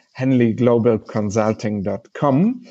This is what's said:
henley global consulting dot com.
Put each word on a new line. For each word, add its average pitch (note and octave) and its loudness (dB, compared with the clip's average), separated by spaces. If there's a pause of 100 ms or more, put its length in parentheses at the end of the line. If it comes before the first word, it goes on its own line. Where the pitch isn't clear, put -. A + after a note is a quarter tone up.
(120)
henley B2+ 2
global A#2 2
consulting G#2+ -4
dot G2 -8
com. D#3 0